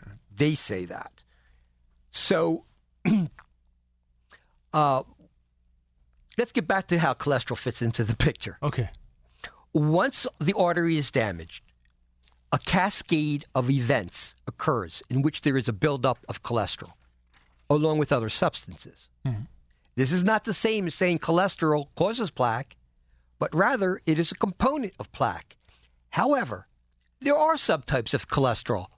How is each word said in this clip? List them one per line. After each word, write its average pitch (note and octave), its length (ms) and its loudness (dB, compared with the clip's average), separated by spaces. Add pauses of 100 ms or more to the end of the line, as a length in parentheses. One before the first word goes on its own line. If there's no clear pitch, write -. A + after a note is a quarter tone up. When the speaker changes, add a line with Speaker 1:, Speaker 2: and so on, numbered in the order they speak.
(360)
Speaker 1:
They D3 200 2
say F#2 300 -6
that. - 380 -14 (880)
So, E3 540 0 (400)
<clears throat> F3+ 80 4 (1600)
uh, C#3+ 300 2 (1300)
let's A#3+ 140 0
get G#3 160 -2
back F#3+ 200 0
to E3+ 120 2
how D3 140 2
cholesterol C3 440 -2
fits - 240 -6
into A#2 220 0
the G#2+ 120 0
picture. - 460 0
Speaker 2:
Okay. C3 280 -2 (840)
Speaker 1:
Once E3 520 2 (140)
the D#3+ 180 0
artery E3+ 400 2
is C#3 140 -2
damaged, F#2 520 -4 (880)
a C#3+ 80 0
cascade D#3 960 0
of B2+ 160 0
events A#2+ 680 -2 (120)
occurs A2+ 640 -4
in C3 120 0
which D3 200 -2
there C3+ 160 0
is B2 100 -2
a A2+ 60 -2
buildup C3 460 0 (100)
of - 140 -10
cholesterol, - 500 -4 (760)
along D3+ 280 4
with D3+ 140 2
other A#2 180 0
substances. - 800 -6 (160)
Speaker 2:
Mm-hmm. A2 160 -2 (540)
Speaker 1:
This C3 160 0
is F3+ 120 0
not G#3+ 220 2
the G#3+ 80 -4
same G#3+ 340 0
as - 80 -6
saying F3+ 240 0
cholesterol E3 760 0
causes G#3+ 340 0
plaque, A#2+ 460 -2 (640)
but D3+ 140 -4
rather G3 520 2
it D#3 140 2
is E3 120 0
a - 60 -6
component A#3 600 -2
of - 120 -12
plaque. - 440 -4 (540)
However, F#3 580 0 (540)
there C#4+ 160 2
are D#4 180 4
subtypes C#3+ 580 -2
of - 160 -2
cholesterol A#2 580 0 (100)